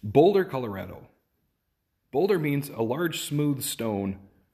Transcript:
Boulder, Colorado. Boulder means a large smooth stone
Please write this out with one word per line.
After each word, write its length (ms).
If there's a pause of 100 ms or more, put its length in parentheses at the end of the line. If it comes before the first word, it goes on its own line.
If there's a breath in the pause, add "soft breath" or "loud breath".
Boulder, 400
Colorado. 640 (1040)
Boulder 260
means 320
a 120
large 400
smooth 400
stone 580 (340)